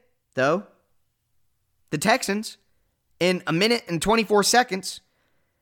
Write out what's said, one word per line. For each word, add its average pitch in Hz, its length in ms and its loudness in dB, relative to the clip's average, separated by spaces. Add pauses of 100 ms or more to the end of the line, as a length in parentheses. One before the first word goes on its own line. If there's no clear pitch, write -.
(340)
though, 151 300 0 (1300)
the 156 80 -4
Texans, 214 600 -2 (600)
in 180 300 0
a 156 60 0
minute 220 340 0
and 170 140 -4
twenty-four 208 420 2
seconds, 233 560 0 (640)